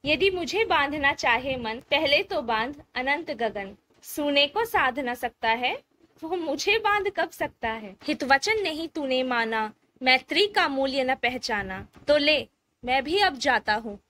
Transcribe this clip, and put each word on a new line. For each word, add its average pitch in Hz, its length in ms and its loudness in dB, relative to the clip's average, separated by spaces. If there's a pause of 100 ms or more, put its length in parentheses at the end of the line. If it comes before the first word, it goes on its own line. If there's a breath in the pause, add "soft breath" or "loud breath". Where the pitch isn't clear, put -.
यदि 311 260 2
मुझे 359 360 0
बांधना 294 480 2
चाहे 269 440 0
मन, 233 240 -6
पहले 302 420 2
तो 349 200 -2
बांध 233 320 -2 (200)
अनंत 285 380 -2
गगन। 202 420 -4 (280)
सूने 285 440 0
को 427 180 -2
साध 277 340 0
न 247 160 -4
सकता 240 340 -4
है, 247 240 0 (500)
वो 330 140 -4
मुझे 330 420 0
बांध 415 300 0
कब 349 220 -2
सकता - 380 -6
है। 214 340 -10
हित 294 200 -4
वचन 277 400 2
नहीं 320 240 -4
तूने 262 360 -2
माना, 226 480 -2 (300)
मैत्री 262 460 2
का 392 200 2
मूल्य 269 360 0
न 262 120 2
पहचाना, 208 640 -4 (280)
तो 294 100 6
ले 294 200 4 (460)
मैं 254 200 0
भी 330 160 0
अब 349 180 2
जाता 233 380 2
हूँ 220 220 -8 (120)